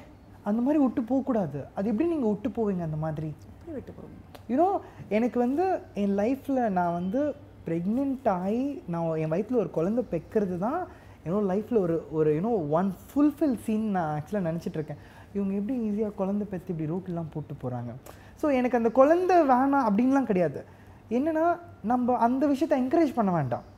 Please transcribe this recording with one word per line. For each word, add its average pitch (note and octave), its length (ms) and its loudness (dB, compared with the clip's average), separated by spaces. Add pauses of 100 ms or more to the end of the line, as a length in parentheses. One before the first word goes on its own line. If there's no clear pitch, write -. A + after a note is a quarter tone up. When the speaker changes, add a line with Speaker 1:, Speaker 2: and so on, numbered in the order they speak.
(420)
Speaker 1:
அந்த G#3+ 180 -2
மாதிரி D4 220 4
விட்டு B3+ 200 2
போகக்கூடாது? A3 640 -2 (100)
அது G3+ 160 -2
எப்படி D4 180 0
நீங்க D4+ 180 0
விட்டு G#3 220 -2
போவீங்க G3+ 340 -2
அந்த D#3 140 -4
மாதிரி? D#3 300 -4
Speaker 2:
எப்படி - 460 -14
விட்டு G#3+ 200 -12
போவீங்க? - 280 -18 (280)
Speaker 1:
You A3+ 60 -2
know, F4 260 2 (280)
எனக்கு A3+ 300 0
வந்து D4 420 0 (140)
என் G3+ 240 0
லைஃப்ல B3+ 500 0
நான் F3+ 240 0
வந்து G3+ 420 -2 (320)
பிரெக்னென்ட் A#3 640 -2
ஆகி G#3 600 -2
நான் E3 280 -2
என் D#3 140 -2
வயித்துல G#3+ 260 0
ஒரு F#3 140 2
குழந்தை G3+ 400 0
பெக்கிறது F3+ 480 -2
தான் D4+ 280 -2 (400)
என்னோட G3+ 160 0 (100)
லைஃப்ல G#3+ 260 0
ஒரு, E3 320 0
ஒரு, D#3 300 2
you F#3+ 40 -2
know, G3+ 240 0
one F3 260 2 (200)
fulfill D4 520 2
scene G#3+ 140 0
நான் E3+ 420 -2
ஆக்சுவலா G#3 140 -6
நினைச்சிட்டு E3+ 380 -4
இருக்கேன். D3+ 220 -6 (380)
இவங்க G3 200 -2
எப்படி G#3+ 360 -2
ஈஸியா G#3 240 -2
குழந்தை G3+ 360 -2
பெத்து F#3 240 -6
இப்படி D#3 160 -4
ரோட்லாம் F3 420 -4
போட்டு D3 300 -8
போறாங்க? B2 500 -8 (240)
So, D#4 140 0
எனக்கு B3+ 260 2
அந்த A#3 140 2
குழந்தை E4 580 6
வேணாம் C4+ 420 4
அப்படின்லாம் B3+ 340 4
கிடையாது. F3 400 0 (460)
என்னன்னா, D#4 460 2 (260)
நம்ம B3 340 2
அந்த B3+ 300 2
விஷயத்தை C#4+ 360 2
என்கரேஜ் D#4 320 2
பண்ண G3+ 160 2
வேண்டாம். C3+ 320 0 (160)